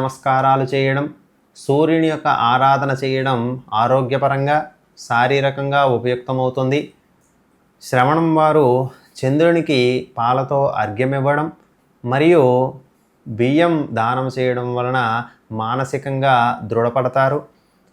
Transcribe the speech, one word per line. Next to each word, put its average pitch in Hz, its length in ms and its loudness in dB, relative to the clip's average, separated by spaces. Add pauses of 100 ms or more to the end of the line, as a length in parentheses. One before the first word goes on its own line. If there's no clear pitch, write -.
నమస్కారాలు 131 760 0
చేయడం, 135 320 0 (500)
సూర్యుని 160 540 2
యొక్క 151 180 -4 (240)
ఆరాధన 135 380 2 (140)
చేయడం 131 340 -2 (440)
ఆరోగ్యపరంగా, 135 760 0 (480)
శారీరకంగా 135 760 0 (160)
ఉపయుక్తమవుతుంది. 127 840 -2 (1040)
శ్రవణం 147 460 2 (120)
వారు 151 260 4 (540)
చంద్రునికి 156 600 2 (380)
పాలతో 131 420 0 (220)
అర్ఘ్యమివ్వడం 135 680 -2 (560)
మరియు 143 400 4 (840)
బియ్యం 139 480 0 (180)
దానం 120 340 -2 (120)
చేయడం 123 380 -2
వలన 127 220 -2 (540)
మానసికంగా 131 840 -2 (340)
దృఢపడతారు. 123 680 0 (520)